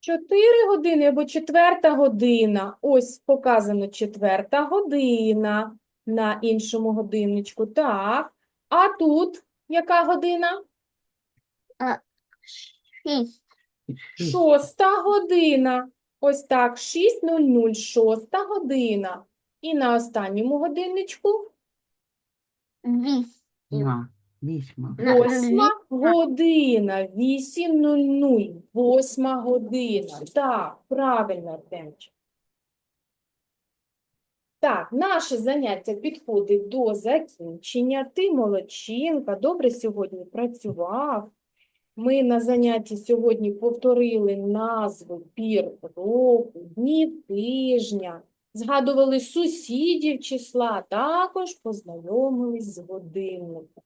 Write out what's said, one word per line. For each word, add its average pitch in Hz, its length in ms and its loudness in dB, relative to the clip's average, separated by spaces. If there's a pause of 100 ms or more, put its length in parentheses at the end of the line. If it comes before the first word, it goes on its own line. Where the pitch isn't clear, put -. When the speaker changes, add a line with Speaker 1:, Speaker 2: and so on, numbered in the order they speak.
Speaker 1:
Чотири 403 680 4
години 320 380 2
або 285 180 2
четверта 320 680 4
година. 220 840 2
Ось 254 380 2
показано 208 680 2
четверта 202 760 -2
година 226 1120 0 (280)
на 220 360 -2
іншому 220 500 -2
годинничку. 208 760 -2
Так. 220 640 -2 (360)
А 359 200 4
тут 349 560 0 (240)
яка 339 360 2
година? 349 580 -2 (1160)
Speaker 2:
А, 254 180 -4 (440)
шість. - 1040 -8 (720)
Speaker 3:
Шість. 170 180 -4
Speaker 1:
Шоста 349 720 4
година. 311 840 2 (320)
Ось 285 220 2
так, 240 360 0
шість 392 440 0
нуль 330 180 0
нуль, 240 320 4
шоста 220 720 0
година. 240 800 -4 (360)
І 320 140 -4
на 254 200 2
останньому 233 640 -2
годинничку? 370 920 -4 (1300)
Speaker 2:
Вісім. 247 480 -2 (380)
Speaker 3:
Два. 127 380 -4 (340)
Вісьма. 135 560 -8
Speaker 2:
На 254 160 2
Speaker 1:
Восьма 247 240 4
Speaker 2:
вісьма. 247 320 4 (200)
Speaker 1:
година, 262 1300 2
вісім 277 640 0
нуль 294 180 2
нуль, 277 640 0 (100)
восьма 262 680 0
година. 226 840 -4 (100)
Так, 240 420 -2 (120)
правильно, 214 600 -2
Артемчик. 160 640 -16 (2500)
Так, 202 320 -2
наше 330 440 -2
заняття 226 580 -4
підходить 202 760 -2
до 240 260 -2
закінчення. 247 1120 -4 (100)
Ти 381 160 0
молодчинка, 233 1080 -4
добре 262 340 0
сьогодні 196 540 -8
працював. 220 1080 -6 (680)
Ми 254 260 0
на 240 180 2
занятті 233 560 0
сьогодні 220 560 0
повторили 233 840 0
назви 202 840 -4 (160)
пір 220 360 -2 (260)
року, 233 580 2
днів 254 680 -2
тижня, 208 1000 -4 (320)
згадували 269 640 2
сусідів 302 1000 -2
числа, 240 680 -4
також 359 680 -2
познайомились 220 1200 -4
з 170 40 -16
годинником. 180 1080 -12